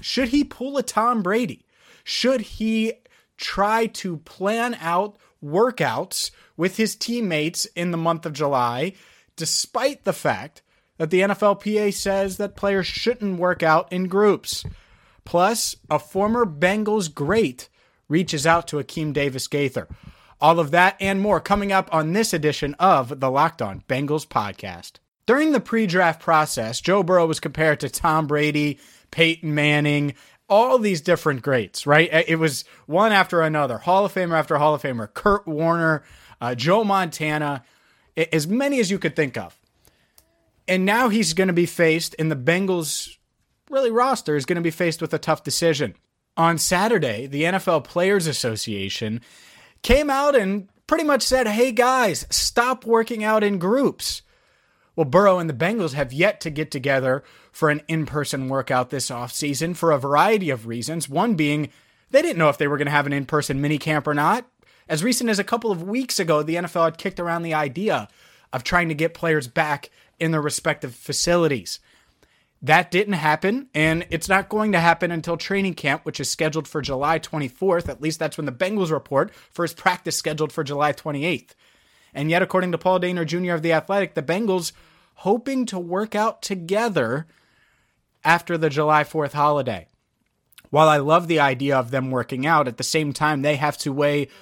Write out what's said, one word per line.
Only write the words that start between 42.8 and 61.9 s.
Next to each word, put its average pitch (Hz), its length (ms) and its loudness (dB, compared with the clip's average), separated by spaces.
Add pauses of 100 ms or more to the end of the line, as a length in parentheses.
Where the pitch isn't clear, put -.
really, 269 220 0
roster 233 460 0
is 131 80 -4
gonna 175 160 -2
be 165 100 0
faced 160 300 -2
with 160 120 -6
a 151 60 0
tough 156 240 -2
decision. 143 500 0 (440)
On 165 200 2
Saturday, 160 680 0
the 143 180 -2
N 180 100 0
F 185 120 -4
L 165 140 2
Players 185 440 0
Association 110 920 -4 (640)
came 294 280 2
out 277 280 2
and 196 320 -2 (160)
pretty - 180 0
much 285 200 2
said, 254 240 2
"Hey 233 260 2
guys, 240 560 2
stop - 560 -2
working 226 400 0
out 214 180 2
in 202 140 2
groups." 202 640 0 (720)
Well, 165 80 2
Burrow 185 360 6
and 165 100 -4
the 143 40 -2
Bengals 165 400 -2
have 135 200 -4
yet 190 280 2
to 170 80 -8
get 151 220 -6
together 135 540 0 (260)
for - 180 0
an 147 200 0
in-person 147 580 -4
workout 131 420 -2
this 135 200 -6
offseason 139 640 -6
for 165 160 2
a 143 80 4
variety 160 500 2
of 113 180 -4
reasons, 120 420 -6
one 190 260 0
being 151 340 0 (420)